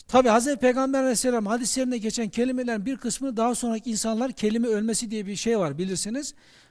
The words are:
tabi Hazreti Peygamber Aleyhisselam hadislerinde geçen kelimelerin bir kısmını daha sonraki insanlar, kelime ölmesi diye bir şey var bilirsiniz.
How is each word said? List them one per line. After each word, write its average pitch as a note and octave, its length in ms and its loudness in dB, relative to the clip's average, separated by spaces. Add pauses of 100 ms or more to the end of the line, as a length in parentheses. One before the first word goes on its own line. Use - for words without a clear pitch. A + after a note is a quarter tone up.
tabi B3+ 220 6
Hazreti A#3+ 300 4
Peygamber C4 420 2
Aleyhisselam B3 440 2
hadislerinde B3 520 -2
geçen A3 320 -4
kelimelerin A#3+ 560 -2
bir C4 120 -4
kısmını B3 400 -4
daha A3+ 180 2
sonraki A3+ 360 -4
insanlar, A3+ 400 -2
kelime A3+ 360 0
ölmesi A3 440 -2
diye G#3+ 140 -4
bir G3+ 100 -8
şey A3+ 240 0
var D3 180 -2
bilirsiniz. G3 560 -4 (380)